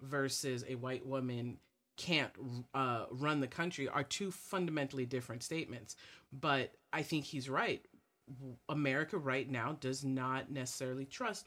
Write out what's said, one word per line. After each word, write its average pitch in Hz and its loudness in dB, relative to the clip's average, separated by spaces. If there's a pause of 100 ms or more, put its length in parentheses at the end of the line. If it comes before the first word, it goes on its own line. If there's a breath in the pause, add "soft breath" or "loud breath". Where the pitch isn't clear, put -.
versus 135 0
a 131 -2
white 127 -4
woman 123 -2 (400)
can't, 151 2 (400)
uh, 123 2
run 147 2
the 131 2
country 165 -2
are 147 2
two 190 -2
fundamentally 156 0
different 127 -2
statements. 123 -4 (360 soft breath)
But 135 4 (220)
I 156 2
think 147 0
he's 135 -4
right. 190 2 (540)
W-, 131 -10 (140)
America 147 2
right 135 2
now 127 0
does 131 -2
not 131 0
necessarily 131 -2
trust 214 -4